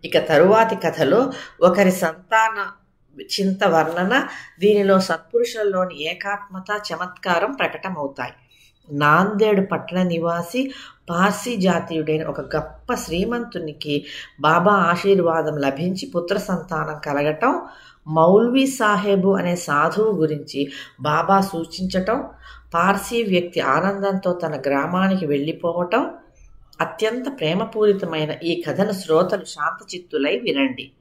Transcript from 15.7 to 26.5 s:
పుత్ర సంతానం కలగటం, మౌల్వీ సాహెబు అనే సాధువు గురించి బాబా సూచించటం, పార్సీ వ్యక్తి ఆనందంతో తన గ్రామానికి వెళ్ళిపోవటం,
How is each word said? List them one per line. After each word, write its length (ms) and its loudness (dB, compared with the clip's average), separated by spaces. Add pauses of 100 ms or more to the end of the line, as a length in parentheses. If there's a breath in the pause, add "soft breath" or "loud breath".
పుత్ర 220 -2
సంతానం 680 -6
కలగటం, 560 0 (460 loud breath)
మౌల్వీ 600 4
సాహెబు 680 2
అనే 220 0
సాధువు 560 2
గురించి 600 -2 (300 loud breath)
బాబా 400 2
సూచించటం, 800 -4 (500 loud breath)
పార్సీ 500 0
వ్యక్తి 360 0
ఆనందంతో 720 0
తన 280 -6
గ్రామానికి 640 0
వెళ్ళిపోవటం, 840 -2 (680 soft breath)